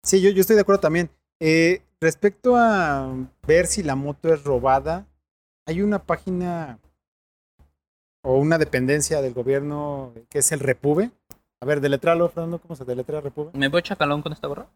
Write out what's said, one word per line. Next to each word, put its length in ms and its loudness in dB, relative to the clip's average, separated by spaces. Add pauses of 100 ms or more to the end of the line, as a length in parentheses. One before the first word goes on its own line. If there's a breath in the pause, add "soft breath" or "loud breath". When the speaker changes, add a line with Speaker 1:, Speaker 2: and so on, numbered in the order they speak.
Speaker 1:
Sí, 180 4
yo, 80 6
yo 100 2
estoy 160 4
de 60 6
acuerdo 180 2
también. 300 0 (320)
Eh, 400 4 (180)
respecto 560 0
a 540 2 (360)
ver 220 4
si 160 -4
la 120 -2
moto 380 -2
es 120 0
robada, 600 0 (640)
hay 140 -2
una 180 0
página 800 -6 (1400)
o 140 2
una 200 2
dependencia 640 0
del 120 -4
gobierno 800 -4 (160)
que 100 -4
es 120 0
el 80 -4
Repube. 520 0 (480)
A 60 -12
ver, 160 0
deletréalo, 480 0
Fernando, 300 -8
¿cómo 160 -14
se 100 -16
deletrea 360 -8
Repube? 320 -10
Speaker 2:
¿Me 160 -2
veo 120 0
chacalón 400 -4
con 120 -6
esta 140 -10
gorra? 280 -10